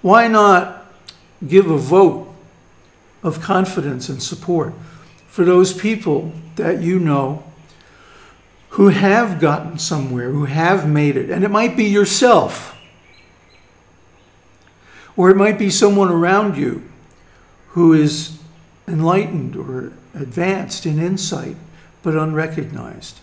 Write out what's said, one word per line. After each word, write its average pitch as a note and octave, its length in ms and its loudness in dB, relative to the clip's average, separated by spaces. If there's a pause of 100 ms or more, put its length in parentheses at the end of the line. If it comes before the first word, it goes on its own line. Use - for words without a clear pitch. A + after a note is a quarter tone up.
Why A3+ 260 4
not G#3 580 2 (600)
give F3 240 4
a D#3 60 2
vote D3+ 560 2 (880)
of E3 180 -6
confidence E3+ 680 -4
and C3+ 140 -10
support E3+ 500 -4 (560)
for F#3+ 160 0
those F3+ 280 4
people G3+ 600 -4 (240)
that E3 240 -2
you F3+ 180 0
know D3 440 -2 (1300)
who G3 180 4
have G3 520 2
gotten D#3+ 380 -2
somewhere, B2+ 520 -6
who D3 140 -2
have D#3+ 440 0
made D3 280 2
it? - 140 -4
And F3 140 -2
it G#3 60 -2
might A#3 260 0
be A3+ 80 2
yourself, G3+ 920 2 (2500)
or F#3 140 4
it F#3+ 60 8
might G3+ 220 2
be G3+ 120 -2
someone G3 400 2
around F3+ 460 0
you C#3 260 -6 (880)
who E3+ 220 4
is - 460 0 (480)
enlightened E3 680 -2
or C3 360 -10 (220)
advanced F3 720 -6
in D3+ 120 -2
insight, F3 580 -6 (460)
but D#3+ 120 -2
unrecognized D#3 1080 -8